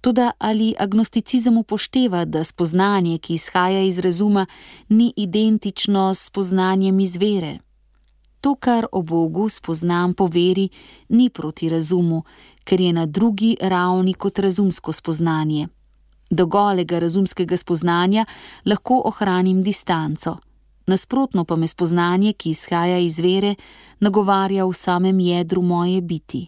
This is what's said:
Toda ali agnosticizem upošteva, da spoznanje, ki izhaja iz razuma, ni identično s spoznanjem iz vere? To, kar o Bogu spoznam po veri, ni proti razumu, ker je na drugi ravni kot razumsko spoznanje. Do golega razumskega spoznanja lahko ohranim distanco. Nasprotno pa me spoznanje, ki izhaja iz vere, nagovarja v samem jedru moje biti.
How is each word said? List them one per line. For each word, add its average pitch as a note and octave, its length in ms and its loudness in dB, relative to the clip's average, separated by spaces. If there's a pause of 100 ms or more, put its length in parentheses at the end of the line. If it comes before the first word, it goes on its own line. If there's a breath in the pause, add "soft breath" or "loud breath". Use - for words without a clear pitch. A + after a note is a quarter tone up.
Toda A#3+ 380 2
ali A3 400 0
agnosticizem A3+ 800 0
upošteva, G#3 680 0
da D#3+ 200 -2
spoznanje, F3 760 0
ki - 160 -6
izhaja F#3 480 0
iz F#3+ 160 0
razuma, F#3 480 0 (420 loud breath)
ni A3+ 280 4
identično G3+ 960 0
s - 120 0
spoznanjem F#3+ 760 0
iz F3+ 160 -2
vere? F3 420 -2 (800)
To, C#4 140 0
kar A#3 380 0
o F#3+ 100 -2
Bogu E3 460 0
spoznam F3 680 -2
po F#3 120 0
veri, F3+ 420 0 (400 loud breath)
ni A#3+ 220 4
proti D#3 380 -6
razumu, E3 540 0 (420 soft breath)
ker F#3 160 2
je F3+ 120 2
na E3 140 0
drugi G#3+ 540 0
ravni F#3 540 0
kot - 240 -4
razumsko F#3+ 540 0
spoznanje. D#3 760 -2 (600)
Do F3 160 2
golega F3+ 520 0
razumskega F3 580 -2
spoznanja F3 680 0 (380 loud breath)
lahko B3 400 0
ohranim F#3 580 0
distanco. E3 720 -4 (500)
Nasprotno F#3+ 580 0
pa D#3+ 120 -2
me D#3+ 100 0
spoznanje, F3 680 0
ki - 180 -6
izhaja F3 480 0
iz E3+ 200 -2
vere, G3 360 0 (460 loud breath)
nagovarja G3 640 2
v F#3 80 0
samem F#3 480 0
jedru F3 420 0
moje F3 380 0
biti. E3 480 -8